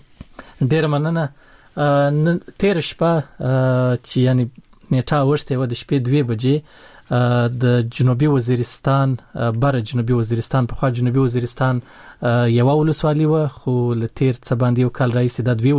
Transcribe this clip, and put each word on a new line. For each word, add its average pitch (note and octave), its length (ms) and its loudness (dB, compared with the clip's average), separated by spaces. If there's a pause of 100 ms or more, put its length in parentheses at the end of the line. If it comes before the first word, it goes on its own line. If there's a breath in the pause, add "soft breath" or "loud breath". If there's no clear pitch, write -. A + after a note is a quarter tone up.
(640 loud breath)
ډېره D#3 220 2
مننه. D3+ 440 0 (480 soft breath)
ا، C#3+ 320 2
نن D#3 300 0 (200)
تېره G3 200 2
شپه، E3 340 -2
ا، C3 840 0 (120)
چې - 100 -6
یعنی B2+ 280 2 (460)
نیټه C3+ 340 0
اوښتې C#3+ 260 -2
وه C3 140 -2
د A#2+ 80 -4
شپې - 240 -4 (100)
دوې C#3+ 220 2
بجې، B2 260 0 (560 loud breath)
ا، B2 360 2 (140)
د B2+ 40 0 (300)
جنوبي B2+ 320 2
وزیرستان، C3+ 880 0
ا، - 340 -6
بره B2+ 300 0
جنوبي A#2 340 -2
وزیرستان، A#2 580 0
پخوا - 180 -2
جنوبي B2 300 0
وزیرستان، B2+ 600 0
ا، - 680 -2
یوه A#2+ 260 2
ولسوالي D#3 520 0
وه، D#3 220 2
خو B2 460 -2
له A2+ 140 -2
تېر C3 280 0
څه - 260 -6
باندې B2 180 2
یو B2+ 100 2
کال B2 220 -2
راهیسې B2 300 0
دا B2 140 0
دوې A#2+ 240 2